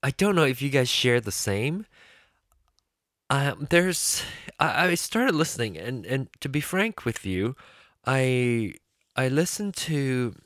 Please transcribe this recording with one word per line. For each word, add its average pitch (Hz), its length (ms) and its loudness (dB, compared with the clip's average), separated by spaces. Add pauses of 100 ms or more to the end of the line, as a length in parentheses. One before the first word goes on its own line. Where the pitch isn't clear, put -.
I 139 100 0
don't 196 240 2
know 160 100 6
if 131 180 0
you 139 80 0
guys 127 180 4
share 120 320 4
the 107 100 -6
same. 131 540 -2 (1400)
Um, 139 400 0
there's, 175 540 2 (360)
I, 160 280 2
I 175 80 2
started 226 400 0
listening, 117 420 -2
and, 113 280 -8
and 131 220 -2 (140)
to 143 80 -6
be 143 100 -2
frank 196 460 -2
with 117 200 -4
you, 98 300 -2 (500)
I, 123 680 0 (420)
I 131 140 0
listened 180 480 0
to 131 580 -2 (100)